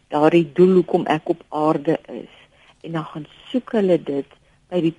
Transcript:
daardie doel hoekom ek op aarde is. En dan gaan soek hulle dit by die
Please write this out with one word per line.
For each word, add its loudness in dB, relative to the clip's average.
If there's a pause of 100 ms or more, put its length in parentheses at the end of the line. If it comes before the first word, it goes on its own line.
daardie 2
doel 4
hoekom 2
ek -2
op -6
aarde -2 (120)
is. -14 (480)
En -16
dan -8
gaan -14 (200)
soek -6
hulle 0
dit -6 (440)
by -2
die -2